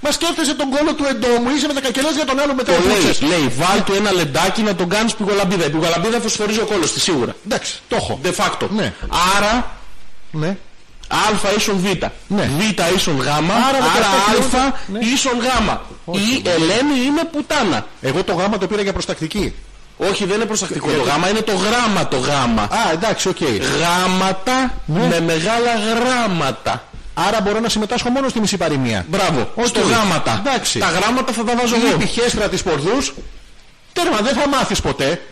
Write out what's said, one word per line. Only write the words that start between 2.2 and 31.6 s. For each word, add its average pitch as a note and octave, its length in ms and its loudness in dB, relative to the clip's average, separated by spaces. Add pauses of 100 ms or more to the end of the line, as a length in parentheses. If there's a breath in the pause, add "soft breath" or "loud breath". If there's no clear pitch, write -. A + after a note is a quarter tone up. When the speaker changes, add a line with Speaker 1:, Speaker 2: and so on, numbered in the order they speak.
Speaker 1:
των C4 160 0
άλλων D4 140 0
μετά, B3+ 160 0
Speaker 2:
Το B3+ 60 4
Speaker 1:
ο F3 100 4
Speaker 2:
λέει, A3 80 4
Speaker 1:
Πούτσες. - 260 4 (100)
Speaker 2:
λέει, D#3+ 140 2 (160)
βάλ F#3+ 240 2
του G3 80 0
ένα G3+ 260 2
λεντάκι E3+ 420 0
να G#3 140 0
τον F3 140 0
κάνεις A3 300 0
πηγολαμπίδα. G3 460 2
Η C#3+ 40 0
πηγολαμπίδα E3+ 500 0
φωσφορίζει G#3+ 400 -2
ο G#3+ 120 0
κόλλος F3+ 220 0
της, - 100 0
σίγουρα. B2 320 0 (100)
Speaker 1:
Εντάξει, - 260 -4 (180)
το A#3+ 60 -2
έχω. G#3+ 280 -2
Speaker 2:
De F3+ 160 0
facto. F3+ 260 0 (140)
Speaker 1:
Ναι. B2 140 -2 (440)
Speaker 2:
Άρα, G#3 160 2 (800)
Speaker 1:
Ναι. D#3+ 200 -2 (560)
Speaker 2:
Α G3 500 2
ίσον G#3+ 220 0
Β. F3 60 0 (420)
Speaker 1:
Ναι. F3+ 300 0
Speaker 2:
Β E3+ 40 0 (340)
ίσον F3 220 0
Γ, C3 100 -2
Speaker 1:
Άρα, D3 100 0 (300)
Speaker 2:
άρα C4+ 180 2
Speaker 1:
δεκαεπτά A#3+ 320 2
Speaker 2:
Α - 80 4
Speaker 1:
χιλιόμετρα. A#3+ 640 2
Ναι. G3+ 120 -6 (140)
Speaker 2:
ίσον C4+ 200 0 (100)
Γ. - 20 0 (600)
Speaker 1:
Όχι, G3+ 300 0
Speaker 2:
Η - 80 -2
Speaker 1:
ναι. - 80 0
Speaker 2:
Ελένη G3+ 440 2 (100)
είναι D4 260 2
πουτάνα. C#4+ 540 0 (160)
Speaker 1:
Εγώ C3+ 220 0
το F#3+ 100 0
γάμα G3 240 0
το F#3 100 -2
πήρα G#3 140 0
για G3 120 0
προστακτική. E3+ 600 -4 (440)
Speaker 2:
Όχι, G3 280 0
δεν F#3 100 0
είναι A3 100 0
προστακτικό F3+ 440 -4
Speaker 1:
Γιατί; D3 140 2
Speaker 2:
το A#2+ 60 0
γάμα, D#3+ 200 2
είναι G#3+ 120 0
το G#3+ 140 -2
γράμμα G3+ 520 0
το C#3+ 100 0
γάμα. B2+ 440 2
Speaker 1:
Α, F3 320 0
εντάξει, G3 360 0
οκ. E3+ 80 -2 (400)
Speaker 2:
Γράμματα F#3 960 0 (120)
Speaker 1:
Ναι. F#3 220 2
Speaker 2:
με E3+ 120 2
μεγάλα F3+ 520 0 (220)
γράμματα. G3 880 0 (440)
Speaker 1:
Άρα G#3+ 140 0
μπορώ G#3 180 0
να A3+ 100 -2
συμμετάσχω G#3+ 400 -2
μόνο C4+ 200 0
στη A#3 100 -2
μισή G3+ 180 0
παροιμία. C3 520 0
Speaker 2:
Μπράβο, E3 460 0
Speaker 1:
Οκ. A#3 100 0
Speaker 2:
στο A3+ 160 0
γάματα. F#3+ 640 2
Speaker 1:
Εντάξει. B3+ 340 -2
Speaker 2:
Τα F#3+ 100 2
γράμματα A3 440 0
θα A3+ 100 -2
τα A#3+ 120 0
βάζω A#3+ 200 0